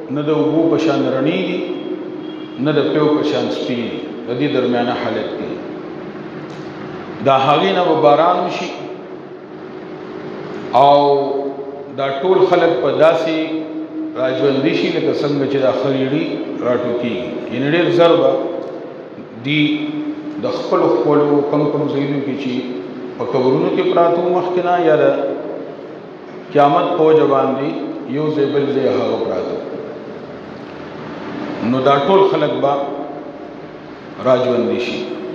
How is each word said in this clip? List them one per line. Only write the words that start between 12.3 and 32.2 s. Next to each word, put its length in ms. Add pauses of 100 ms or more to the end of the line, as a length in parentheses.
خلک 240 (120)
په 100
داسې 560 (680)
راژوندي 600
شي 140
لکه 240
څنګه 340
چې 100
دا 140
خریړي 680 (200)
راټوکېږي. 960
یعنې 180
ډېر 180
زر 260
به 200 (1040)
دي 460 (540)
د 100
خپلو 380
خپلو 640
کم 140
کم 220
ځایونو 340
کې 160
چې 240 (520)
په 120
قبرونو 440
کې 160
پراته 340
وو 100
مخکې 340
نه، 220
یا 100
د 240 (1300)
قیامت 500
په 60
وجه 220
باندې 480 (360)
یو 180
ځای 180
بل 200
ځای 220
هغه 320
پراته 340
وو. 80 (2000)
نو 100
دا 160
ټول 340